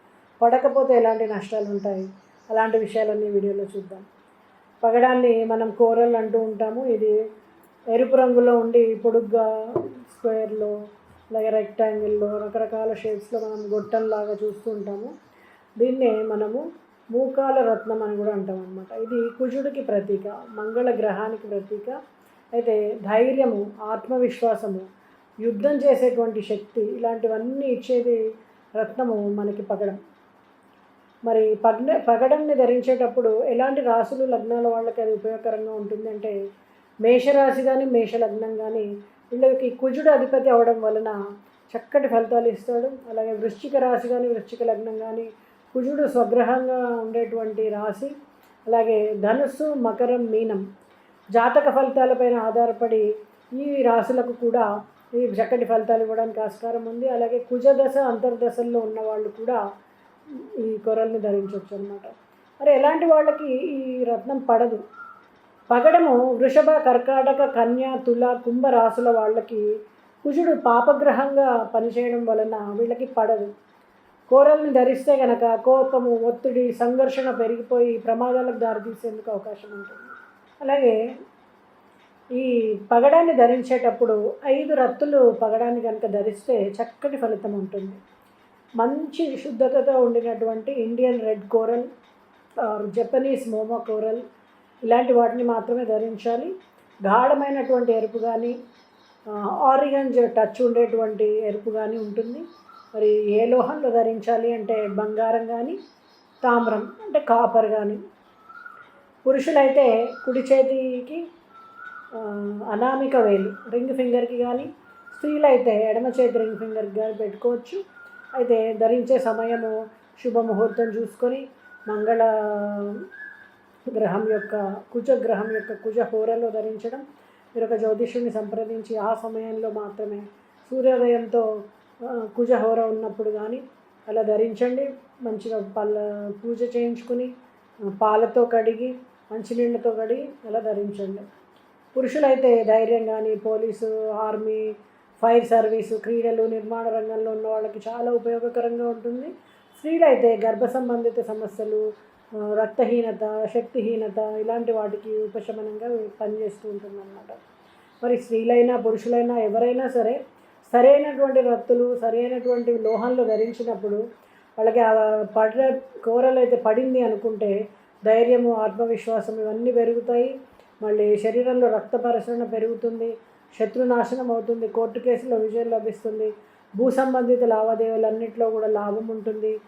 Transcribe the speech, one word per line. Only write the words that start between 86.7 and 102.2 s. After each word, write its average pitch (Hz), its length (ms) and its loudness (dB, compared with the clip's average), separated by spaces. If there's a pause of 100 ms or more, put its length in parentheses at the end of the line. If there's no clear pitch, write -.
ఫలితం 220 360 -4
ఉంటుంది. 190 380 -8 (840)
మంచి 285 640 -4
శుద్ధతతో 262 600 0
ఉండినటువంటి 226 720 -2
ఇండియన్ 240 500 0
రెడ్ 214 260 -4
కోరల్, 233 360 0 (760)
ఆ, 214 280 -4 (100)
జపనీస్ 254 520 0
మోమో 220 280 -4
కోరల్, 220 440 -4 (640)
ఇలాంటి 247 300 4
వాటిని 240 300 4
మాత్రమే 240 420 -2
ధరించాలి. 226 640 -4 (540)
గాఢమైనటువంటి 254 880 2
ఎరుపు 220 240 -2
కానీ, 233 420 -4 (680)
ఆ, 208 320 -6
ఆరెంజ్ 269 720 4
టచ్ 220 300 0
ఉండేటువంటి 226 640 2
ఎరుపు 214 440 -2
కానీ 220 280 -4
ఉంటుంది. 226 420 -6 (560)